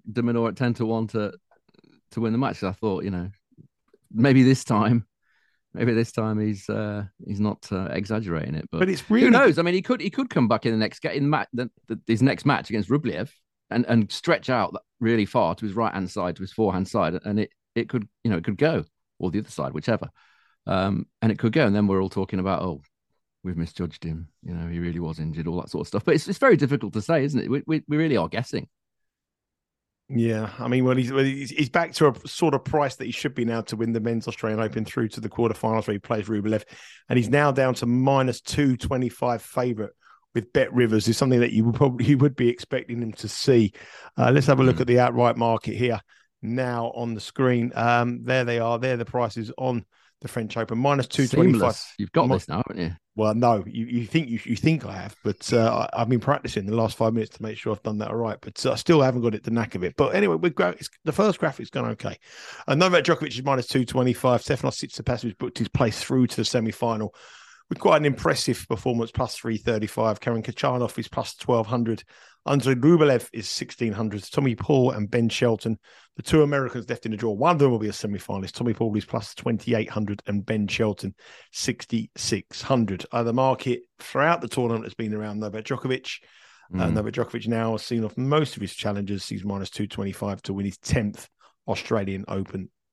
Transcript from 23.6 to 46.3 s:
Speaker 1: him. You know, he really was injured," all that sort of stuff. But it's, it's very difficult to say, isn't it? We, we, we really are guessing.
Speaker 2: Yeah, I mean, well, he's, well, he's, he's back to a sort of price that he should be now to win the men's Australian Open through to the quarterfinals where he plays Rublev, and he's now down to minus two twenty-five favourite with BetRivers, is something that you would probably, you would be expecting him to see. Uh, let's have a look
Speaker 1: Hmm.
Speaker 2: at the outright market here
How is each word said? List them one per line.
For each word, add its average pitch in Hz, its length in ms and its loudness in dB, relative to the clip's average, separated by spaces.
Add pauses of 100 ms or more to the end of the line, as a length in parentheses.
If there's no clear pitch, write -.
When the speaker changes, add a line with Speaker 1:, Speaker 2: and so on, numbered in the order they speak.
Speaker 1:
him. 82 260 -8 (120)
You 87 140 -10
know, 85 120 -8
he 85 120 -6
really 87 200 -4
was 80 200 -6
injured," 80 260 -6
all 85 160 -4
that - 80 -14
sort - 120 -6
of - 80 -6
stuff. 101 140 -4
But - 120 4
it's, 151 120 -2
it's 202 120 -6
very 247 180 6
difficult 127 360 -2
to 107 100 -4
say, 160 200 0
isn't 143 160 0
it? - 80 -4
We, 131 200 0
we, 156 200 -2
we 151 100 -2
really 151 200 2
are 80 100 0
guessing. 110 400 -6 (1400)
Speaker 2:
Yeah, 113 480 0
I 117 100 -6
mean, 127 160 2
well, 127 140 4
he's, 131 160 -2
well, 135 100 4
he's, 135 280 -2
he's 139 180 -2
back 170 240 0
to 151 160 6
a - 180 -4
sort 151 280 0
of - 100 -4
price 143 300 0
that 120 100 -10
he 120 60 -6
should 139 240 -6
be 117 100 0
now 117 160 -2
to 110 160 -8
win 113 160 -2
the 113 60 0
men's 113 280 -2
Australian 110 320 -4
Open 110 240 -2
through 110 260 -2
to - 120 -10
the 110 80 -6
quarterfinals 110 560 0
where 107 80 -2
he 101 60 -4
plays 107 260 -4
Rublev, 107 380 -2 (460)
and 127 80 4
he's 113 120 2
now 143 220 4
down 127 240 2
to 127 100 -4
minus 131 560 2
two 139 340 2
twenty-five 123 680 -2
favourite 113 480 -4 (420)
with 117 180 -2
BetRivers, 120 560 4
is 113 80 4
something 127 260 4
that - 100 4
you 110 140 4
would 117 100 2
probably, 123 320 2
you 143 100 6
would 135 180 4
be 120 140 2
expecting 120 540 -6
him 110 100 -8
to - 140 -12
see. 113 440 4 (460)
Uh, 123 140 4
let's 139 160 4
have 135 120 6
a 135 40 6
look 127 140 4
Speaker 1:
Hmm. - 40 -2
Speaker 2:
at 123 60 0
the 123 120 6
outright 120 380 4
market 113 380 0
here 117 260 -2 (420)